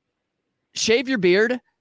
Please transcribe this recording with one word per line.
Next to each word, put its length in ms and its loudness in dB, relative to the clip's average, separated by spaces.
"Shave 340 -2
your 120 -2
beard, 420 2